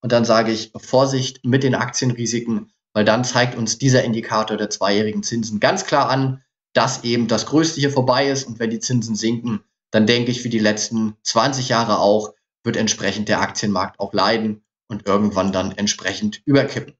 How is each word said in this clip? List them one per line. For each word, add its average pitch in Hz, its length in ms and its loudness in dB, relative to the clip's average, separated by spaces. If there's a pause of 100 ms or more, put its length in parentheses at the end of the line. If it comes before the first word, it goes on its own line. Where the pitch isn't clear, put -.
Und 117 100 -2
dann 117 140 4
sage 113 260 2
ich, 110 240 -4
Vorsicht 131 680 0
mit 135 200 2
den 123 120 2
Aktienrisiken, 117 960 -2 (220)
weil 107 120 2
dann 110 180 4
zeigt 123 320 0
uns 113 220 -4
dieser 131 260 4
Indikator 110 540 -2
der 104 120 -4
zweijährigen 104 540 0
Zinsen 113 360 -4
ganz 160 260 2
klar - 240 2
an, 135 320 0 (320)
dass 123 300 0
eben 120 240 2
das 110 180 0
Größte 160 340 2
hier 139 120 2
vorbei 131 380 2
ist. 135 180 -2
Und 113 120 -12
wenn 113 120 -2
die 113 80 -4
Zinsen 113 360 -2
sinken, 113 460 -2 (300)
dann 107 160 4
denke 120 240 2
ich, - 120 -4
wie 120 60 -2
die 113 100 0
letzten 107 640 0
zwanzig 127 460 0
Jahre 110 300 2
auch, 104 340 2 (300)
wird - 140 -2
entsprechend 104 520 -2
der 92 120 0
Aktienmarkt 98 580 -4
auch 98 140 -6
leiden 107 500 0 (240)
und 101 200 -10
irgendwann 98 440 2
dann 95 200 -2
entsprechend 101 760 -4
überkippen. 135 540 0